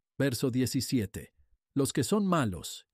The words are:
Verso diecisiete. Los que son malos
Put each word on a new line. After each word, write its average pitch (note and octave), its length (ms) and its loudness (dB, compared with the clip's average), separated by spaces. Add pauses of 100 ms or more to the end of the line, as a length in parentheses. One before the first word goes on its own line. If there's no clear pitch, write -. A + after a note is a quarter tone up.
(180)
Verso C3+ 320 2
diecisiete. A#2+ 840 -2 (400)
Los C3+ 180 2
que C3+ 120 0
son G3+ 220 0
malos C3+ 680 -2